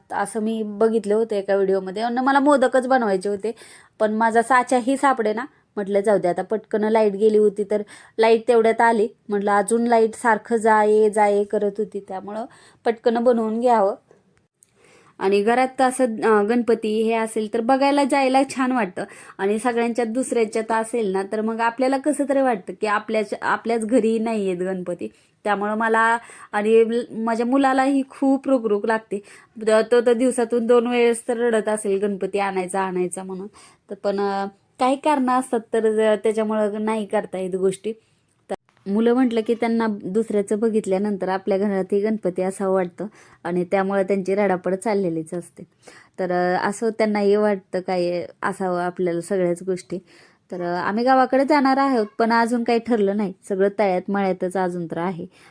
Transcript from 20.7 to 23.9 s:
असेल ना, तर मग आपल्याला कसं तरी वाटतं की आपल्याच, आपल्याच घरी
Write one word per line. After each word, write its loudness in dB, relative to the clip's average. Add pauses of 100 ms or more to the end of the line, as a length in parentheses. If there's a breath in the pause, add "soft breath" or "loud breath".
असेल -2
ना, -2
तर -4
मग -4
आपल्याला 0
कसं -2
तरी 2
वाटतं -2
की -2
आपल्याच, -2
आपल्याच -2
घरी 2